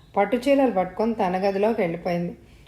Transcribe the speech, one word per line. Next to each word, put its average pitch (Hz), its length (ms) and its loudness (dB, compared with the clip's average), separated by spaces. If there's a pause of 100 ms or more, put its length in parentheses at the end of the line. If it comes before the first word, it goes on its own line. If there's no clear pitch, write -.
(180)
పట్టు 202 180 2
చీరలు 269 360 2
పట్టుకొని 196 420 -2
తన 190 240 0
గదిలోకి 202 440 0
వెళ్ళిపోయింది. 175 560 -4 (300)